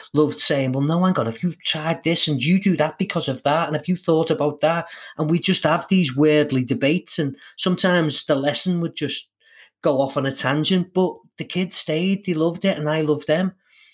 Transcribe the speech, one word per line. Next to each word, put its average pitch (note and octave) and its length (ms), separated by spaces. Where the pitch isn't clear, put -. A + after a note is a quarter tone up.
loved D3 260
saying, C3+ 340
"Well, C#3 100
no, E3+ 200
hang F#3 160
on, A#2 60
have A2+ 180
you E3+ 120
tried D#3+ 400
this, E3 240
and C#3 140
you F3+ 180
do F#3 160
that D3+ 220
because F3 280
of C3 180
that, D3+ 240
and D3+ 80
have D3+ 120
you F3+ 80
thought D#3+ 340
about D3 300
that?" E3 260
And D3+ 140
we E3+ 80
just F#3 240
have E3 260
these F3 260
worldly D3 500
debates, C3+ 540
and D3 160
sometimes F3 720
the D3 100
lesson E3 460
would E3 140
just - 320
go C#3+ 200
off C3+ 160
on C3+ 80
a C3+ 60
tangent, D#3 600
but F#3 220
the D3+ 60
kids F3+ 320
stayed, F#3 500
they F3+ 80
loved E3+ 320
it, F#3+ 100
and D3+ 140
I D#3+ 100
loved D3 260
them. F3+ 280